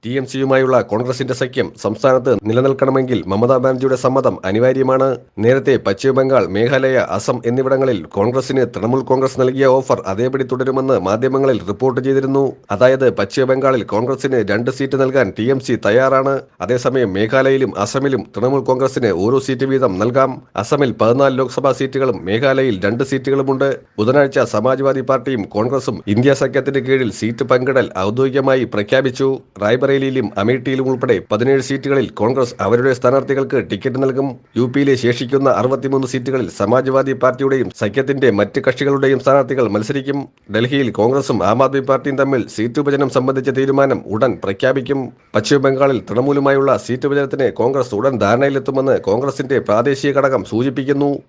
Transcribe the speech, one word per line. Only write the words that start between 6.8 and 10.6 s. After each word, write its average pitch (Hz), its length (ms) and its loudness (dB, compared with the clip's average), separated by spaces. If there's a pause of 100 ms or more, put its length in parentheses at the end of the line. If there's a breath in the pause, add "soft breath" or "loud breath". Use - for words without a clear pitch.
അസം 123 280 -2
എന്നിവിടങ്ങളിൽ 131 540 0 (180)
കോൺഗ്രസിന് 127 480 0 (100)
തൃണമൂൽ 123 360 -2
കോൺഗ്രസ് 131 300 0
നൽകിയ 131 240 2 (120)
ഓഫർ 131 240 0 (120)
അതേപടി 127 380 -2
തുടരുമെന്ന് 131 460 0 (100)